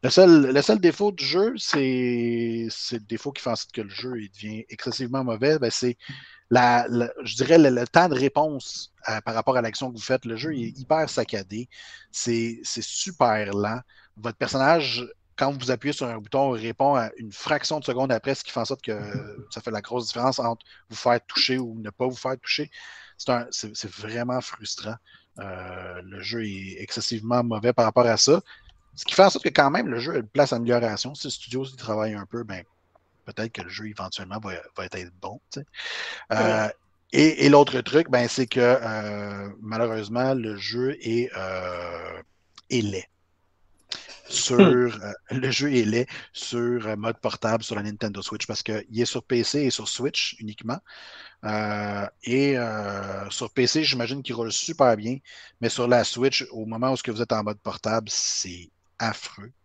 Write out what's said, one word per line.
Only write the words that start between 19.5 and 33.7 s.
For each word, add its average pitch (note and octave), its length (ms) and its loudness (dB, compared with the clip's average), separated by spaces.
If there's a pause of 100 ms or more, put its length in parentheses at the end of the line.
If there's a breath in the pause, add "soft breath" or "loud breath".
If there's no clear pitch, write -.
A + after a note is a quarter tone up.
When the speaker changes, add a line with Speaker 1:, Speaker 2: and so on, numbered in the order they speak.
Speaker 1:
ça A2+ 100 -12
fait A#2 100 -8
la G#2+ 100 -6
grosse A#2 260 -6
différence B2 320 0
entre A#2 260 -4 (240 soft breath)
vous A2+ 80 -14
faire A#2+ 300 4
toucher - 320 2
ou A#2 200 -8
ne G#2 120 -10
pas B2+ 160 -2
vous B2+ 80 -4
faire C3 260 -4
toucher. - 300 -4 (480 loud breath)
C'est - 100 -6
un, A#2+ 220 0
c'est, G#2+ 240 -8
c'est G2 160 -10
vraiment A#2+ 500 -6
frustrant. - 540 -10 (440 soft breath)
Euh, F#2 640 -12
le F#2+ 180 -16
jeu A2+ 240 -6
est G2 340 -10
excessivement A#2 640 -2
mauvais A#2 300 0
par A#2 120 4
rapport A#2+ 200 4
à A2+ 120 4
ça. E3 240 6 (540 loud breath)
Ce - 100 -12
qui - 100 -4
fait F#3+ 80 10
en G3 60 10
sorte - 160 -2
que E3 40 2
quand C#3+ 220 4
même, C3 160 -2
le A#2 120 -4
jeu C#3 160 -6
a - 20 0
une A2+ 100 -4
place C#3+ 240 4
d'amélioration. A#2 640 0
Si - 120 -12
le B2+ 40 -8
studio C3 340 -8
s'y C3 120 -16
travaille G#2+ 360 -4
un G2+ 120 -10
peu, A#2 180 -8
ben, F#2+ 200 -12 (640)
peut-être A2 280 -8
que G2+ 80 -12
le F2 80 -12
jeu G#2+ 180 -10